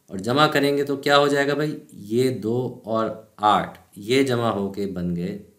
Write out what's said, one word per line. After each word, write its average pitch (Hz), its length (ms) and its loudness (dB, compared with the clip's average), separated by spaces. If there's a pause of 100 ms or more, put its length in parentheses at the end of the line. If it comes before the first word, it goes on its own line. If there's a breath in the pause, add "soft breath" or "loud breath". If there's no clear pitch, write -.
और 98 100 -8
जमा 127 280 2
करेंगे 143 360 2
तो 139 140 -4
क्या 143 180 2
हो 143 120 6
जाएगा 139 280 2
भाई? 151 200 -2 (180)
ये 117 380 0
दो 117 560 -4
और 110 520 -4
आठ, 104 380 2 (220)
ये 123 240 2
जमा 120 280 0
होके 101 360 -4
बन 90 280 -4
गए 90 240 -6 (200)